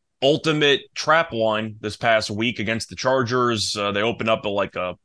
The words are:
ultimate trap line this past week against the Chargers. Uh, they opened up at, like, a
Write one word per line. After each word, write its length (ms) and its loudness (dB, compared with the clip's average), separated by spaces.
ultimate 600 2
trap 380 2
line 480 0
this 160 -6
past 340 2
week 280 -2
against 280 -4
the 80 -14
Chargers. 800 0
Uh, 160 -2
they 100 0
opened 280 -2
up 160 0
at, 40 -2
like, 280 -2
a 280 -4